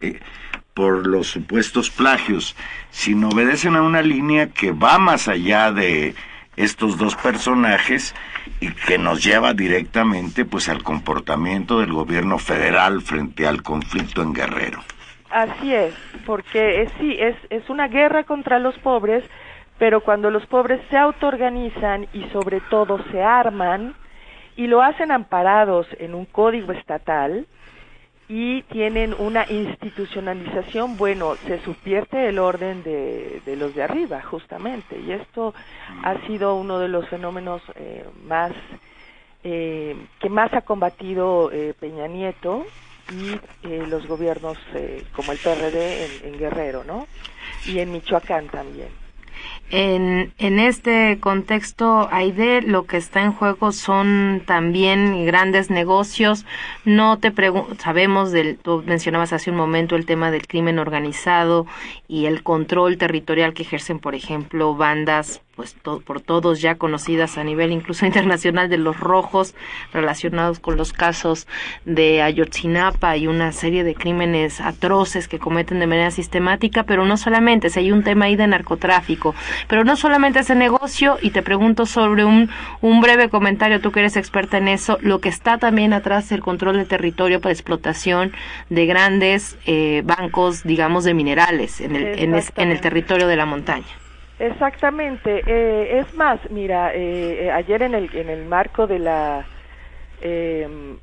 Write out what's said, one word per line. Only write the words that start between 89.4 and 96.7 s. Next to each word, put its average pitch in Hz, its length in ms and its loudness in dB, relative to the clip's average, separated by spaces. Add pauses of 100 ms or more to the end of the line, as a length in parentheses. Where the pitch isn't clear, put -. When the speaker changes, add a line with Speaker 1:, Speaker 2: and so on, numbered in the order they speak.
Speaker 3:
eh, 156 360 2
bancos, 175 640 0
digamos, 165 400 2
de 175 80 4
minerales 156 680 2
en 147 120 -4
el, 139 120 -2
en 208 60 -4
es-, 208 60 -6
en 165 120 0
el 165 80 4
Speaker 2:
Exactamente. 170 440 0
Speaker 3:
territorio 170 440 2
de 170 100 4
la 156 80 2
montaña. 147 400 -4 (540)
Speaker 2:
Exactamente. 269 1080 -2
Eh, 226 520 2
es 269 160 -4
más, 302 260 2 (100)
mira, 185 440 -2